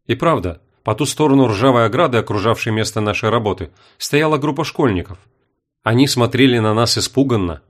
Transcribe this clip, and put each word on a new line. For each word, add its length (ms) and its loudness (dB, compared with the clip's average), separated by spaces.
И 80 -2
правда, 460 -2
по 100 -2
ту 120 -2
сторону 420 2
ржавой 380 2
ограды, 320 0
окружавшей 540 -2
место 280 -4
нашей 300 -2
работы, 400 -2
стояла 400 0
группа 280 -4
школьников. 540 -2
Они 240 4
смотрели 520 2
на 160 2
нас 240 0
испуганно 720 -2